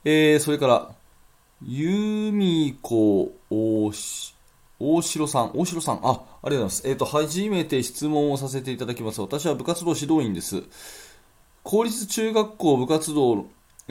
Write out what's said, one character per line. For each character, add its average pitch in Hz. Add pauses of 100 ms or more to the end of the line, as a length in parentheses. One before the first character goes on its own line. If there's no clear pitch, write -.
え 156
ー、 147
そ 151
れ 147
か 143
ら、 120 (720)
由 208
美 165
子 107 (180)
大 110
し-、 - (460)
大 160
城 151
さ 139
ん、 107
大 165
城 165
さ 120
ん、 -
あ、 123
あ -
り -
が -
と -
う -
ご -
ざ 139
い 110
ま 95
す。 -
え 135
ー 135
と、 135
初 156
め 175
て 135
質 -
問 147
を 135
さ 135
せ 131
て 127
い 120
た 120
だ 120
き 120
ま 110
す。 110
私 143
は 156
部 131
活 170
動 165
指 147
導 151
員 104
で 85
す。 92 (1000)
公 220
立 226
中 220
学 214
校 151
部 123
活 156
動、 120 (420)